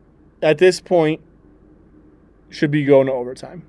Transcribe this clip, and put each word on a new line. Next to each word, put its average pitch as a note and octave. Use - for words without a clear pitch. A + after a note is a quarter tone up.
at D#3
this -
point, D#3+
should D3+
be D3+
going C3+
to C3+
overtime. C3